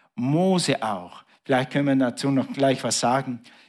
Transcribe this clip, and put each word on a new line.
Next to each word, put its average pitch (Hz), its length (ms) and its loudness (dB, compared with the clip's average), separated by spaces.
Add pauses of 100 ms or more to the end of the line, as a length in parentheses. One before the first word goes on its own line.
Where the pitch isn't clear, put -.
(140)
Mose 160 680 0
auch. 95 420 -8 (200)
Vielleicht 131 260 0
können 143 160 0
wir 139 100 2
dazu 135 340 0
noch 131 220 0
gleich 135 320 0
was 117 160 -2
sagen. 127 400 0 (280)